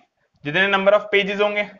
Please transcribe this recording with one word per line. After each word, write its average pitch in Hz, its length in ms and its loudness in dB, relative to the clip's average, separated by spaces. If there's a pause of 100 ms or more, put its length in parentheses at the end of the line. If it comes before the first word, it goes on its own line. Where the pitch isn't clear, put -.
(440)
जितने 170 240 0
number 196 260 2
of 208 200 2
pages 202 280 0
होंगे, 208 280 -2 (100)